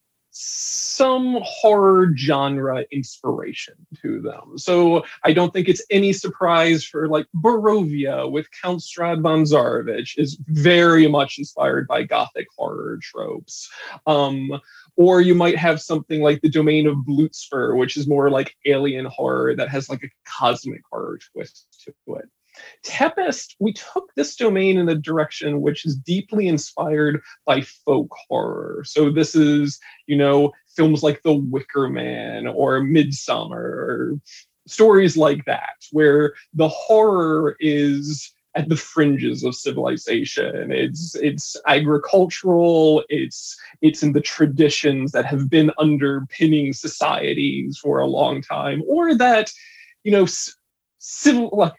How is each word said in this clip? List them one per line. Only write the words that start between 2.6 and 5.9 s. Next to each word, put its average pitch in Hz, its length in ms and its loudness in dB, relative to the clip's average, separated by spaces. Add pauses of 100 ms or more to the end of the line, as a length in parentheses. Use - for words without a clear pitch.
inspiration - 840 -8 (280)
to 110 200 -8
them. - 360 -14
So 170 460 2 (220)
I 156 80 4
don't 175 180 2
think 185 160 -2
it's 185 220 0
any 196 240 2